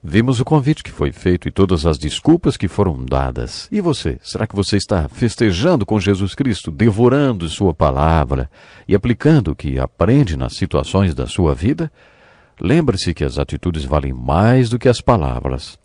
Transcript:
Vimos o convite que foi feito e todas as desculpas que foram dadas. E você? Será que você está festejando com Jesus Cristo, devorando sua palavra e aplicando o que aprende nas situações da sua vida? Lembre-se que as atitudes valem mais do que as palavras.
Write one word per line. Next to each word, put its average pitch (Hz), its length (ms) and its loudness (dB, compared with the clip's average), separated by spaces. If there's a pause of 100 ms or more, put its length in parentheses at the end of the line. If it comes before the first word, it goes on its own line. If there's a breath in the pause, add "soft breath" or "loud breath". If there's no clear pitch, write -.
Vimos 113 360 2
o 131 60 0
convite 151 380 2
que - 80 -16
foi 69 200 -2
feito - 360 0
e 78 40 -6
todas 90 340 2
as 78 140 2
desculpas 147 580 0
que 101 100 -4
foram 82 380 -2
dadas. 64 640 -4
E 208 80 -2
você? 160 440 -2
Será - 240 -6
que - 80 -10
você 101 220 -2
está 90 300 -2
festejando 113 800 0
com 107 140 0
Jesus 95 340 0
Cristo, 123 380 -4
devorando 117 760 2
sua 90 240 0
palavra 69 800 2 (380 loud breath)
e 95 80 2
aplicando 120 560 2
o 67 40 -4
que 67 220 -4
aprende 90 580 2
nas 64 200 -6
situações 85 580 0
da 64 140 -4
sua 78 260 0
vida? 143 380 -2 (680 soft breath)
Lembre-se 117 540 0
que 78 100 -4
as 65 140 -4
atitudes 73 480 -4
valem 69 260 -2
mais 98 600 2
do 120 80 -4
que 127 100 2
as 117 120 2
palavras. 65 840 -2